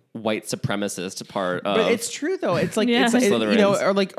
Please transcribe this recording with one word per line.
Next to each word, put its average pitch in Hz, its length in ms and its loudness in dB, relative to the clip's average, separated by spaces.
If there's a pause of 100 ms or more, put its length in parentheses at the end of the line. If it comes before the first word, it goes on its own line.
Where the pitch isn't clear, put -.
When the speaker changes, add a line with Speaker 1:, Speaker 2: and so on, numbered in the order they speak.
(120)
Speaker 1:
white 110 320 -2
supremacist 101 840 -6
part 90 360 -2
of 101 120 0
Speaker 2:
But 90 160 2
it's - 200 -4
true 359 240 -4
though. 190 200 -2
It's 165 200 -2
like, 240 120 2
Speaker 3:
<laughs> - 20 0
Yeah. 240 140 2
Speaker 2:
it's 233 100 2
like, 247 80 4
you 202 80 4
know, 214 420 4
Speaker 1:
Slytherins. 190 100 0
Speaker 2:
or 196 120 0
like, 196 240 0